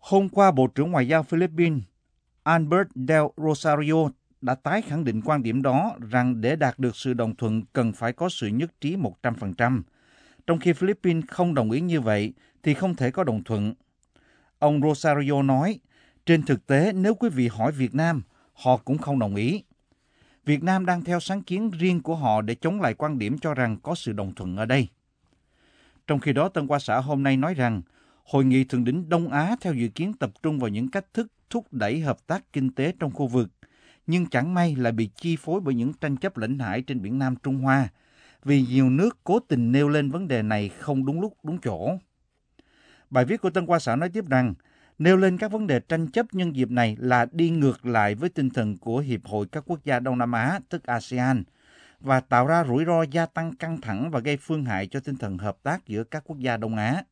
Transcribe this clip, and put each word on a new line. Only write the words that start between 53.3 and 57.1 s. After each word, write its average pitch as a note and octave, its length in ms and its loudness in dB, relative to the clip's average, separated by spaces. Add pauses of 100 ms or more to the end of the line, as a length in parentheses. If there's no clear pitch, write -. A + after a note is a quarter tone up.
căng D#3+ 280 -8
thẳng A2+ 300 -6
và C#3 100 -2
gây C#3+ 160 -2
phương D3 280 -4
hại G2+ 220 -2
cho C3+ 140 -6
tinh C3+ 160 -8
thần G2 220 -6
hợp G2 240 -6
tác D3 240 -6
giữa A2 180 -4
các D3+ 220 -10
quốc D3+ 120 -12
gia B2+ 180 -2
Đông A2 200 -4
Á. A#2+ 360 -2